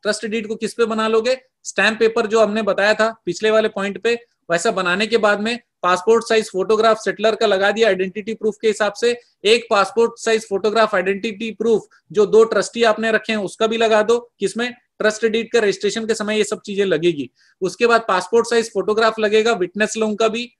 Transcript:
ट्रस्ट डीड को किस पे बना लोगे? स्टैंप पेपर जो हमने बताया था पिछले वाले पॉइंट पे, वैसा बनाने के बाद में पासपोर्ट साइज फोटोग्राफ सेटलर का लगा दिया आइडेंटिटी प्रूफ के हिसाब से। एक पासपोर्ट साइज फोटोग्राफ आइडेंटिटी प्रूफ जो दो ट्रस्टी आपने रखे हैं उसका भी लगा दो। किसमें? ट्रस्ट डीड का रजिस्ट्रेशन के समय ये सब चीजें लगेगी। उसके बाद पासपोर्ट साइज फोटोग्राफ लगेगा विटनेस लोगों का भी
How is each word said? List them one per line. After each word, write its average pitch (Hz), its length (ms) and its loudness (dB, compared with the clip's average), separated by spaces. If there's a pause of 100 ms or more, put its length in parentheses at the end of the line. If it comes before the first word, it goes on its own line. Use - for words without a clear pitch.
ट्रस्ट 208 220 -4
डीड 214 220 -6
को 220 80 -8
किस 220 180 -6
पे 233 120 -2
बना 220 220 -2
लोगे? 220 300 0 (260)
स्टैंप 214 360 0
पेपर 226 280 2
जो 220 140 2
हमने 214 200 2
बताया 202 320 2
था 214 140 0 (180)
पिछले 214 260 -2
वाले 220 160 2
पॉइंट 196 340 -6
पे, 233 120 0 (380)
वैसा 175 200 2
बनाने 185 360 -2
के 226 100 0
बाद 208 220 2
में 240 200 -4 (240)
पासपोर्ट 185 400 2
साइज 220 280 0
फोटोग्राफ 214 460 2
सेटलर 208 380 -2
का 226 100 0
लगा 196 260 2
दिया 226 160 2
आइडेंटिटी 190 460 -2
प्रूफ 214 280 -4
के 226 60 0
हिसाब 208 260 0
से। 240 220 -2 (280)
एक 226 260 2
पासपोर्ट 220 500 0
साइज 226 300 -2
फोटोग्राफ 214 460 0
आइडेंटिटी 202 560 -4
प्रूफ 214 360 0 (240)
जो 196 140 2
दो 214 180 6
ट्रस्टी 220 400 0
आपने 220 280 2
रखे 220 220 -2
हैं 214 60 -2
उसका 208 280 -2
भी 220 100 -2
लगा 220 240 4
दो। 233 180 2 (200)
किसमें? 226 320 -4 (280)
ट्रस्ट 214 260 0
डीड 220 260 -2
का 233 80 2
रजिस्ट्रेशन 208 480 -2
के 214 80 -2
समय 214 220 -4
ये 208 60 2
सब 190 180 -4
चीजें 202 240 -2
लगेगी। 160 440 0 (320)
उसके 190 260 0
बाद 226 200 2
पासपोर्ट 220 400 0
साइज 233 260 0
फोटोग्राफ 214 460 0
लगेगा 214 340 2
विटनेस 202 440 -4
लोगों 214 180 -2
का 220 120 0
भी 233 220 -4 (100)